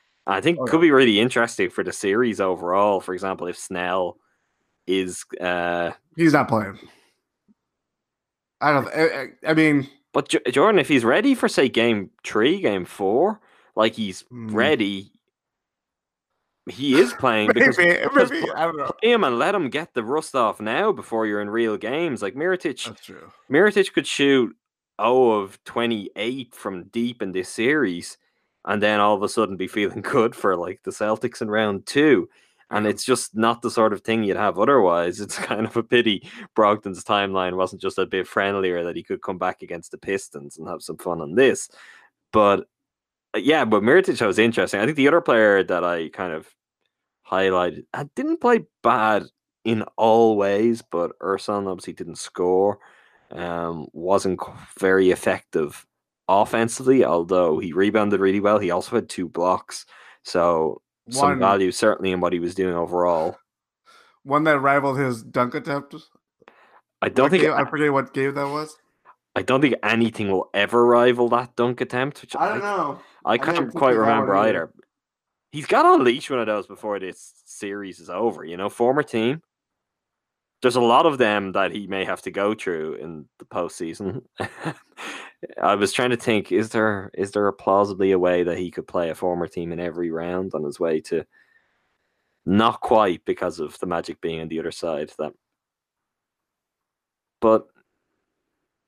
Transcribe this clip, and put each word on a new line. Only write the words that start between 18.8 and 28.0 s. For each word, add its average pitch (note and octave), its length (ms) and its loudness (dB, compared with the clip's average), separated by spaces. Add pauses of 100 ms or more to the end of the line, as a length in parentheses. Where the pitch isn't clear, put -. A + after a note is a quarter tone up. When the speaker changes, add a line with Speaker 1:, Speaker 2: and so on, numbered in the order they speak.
Speaker 1:
play A#3 120 2
him A3 120 2
and B2 140 0
let E3+ 160 0
him E3 160 -2
get D3+ 240 -8
the A#2+ 100 -2
rust D3 300 -4
off A2+ 260 0
now C#3+ 320 -2
before A2+ 340 -4
you're G#2 140 -2
in G#2 80 -6
real A2 300 0
games. B2+ 420 -4
Like, G2 140 -6
Mirotic, E3+ 500 -6
Speaker 2:
That's - 220 -16
true. - 260 -20 (180)
Speaker 1:
Mirotic G3+ 440 4
could C#3+ 120 0
shoot C#3 480 2 (440)
oh A#2+ 320 4 (100)
of G2 240 -12
twenty-eight A#2 920 -6
from F#2+ 340 -10
deep A#2+ 340 -4
in F#2+ 100 -6
this F#2 160 -4
series A2 720 -2 (480)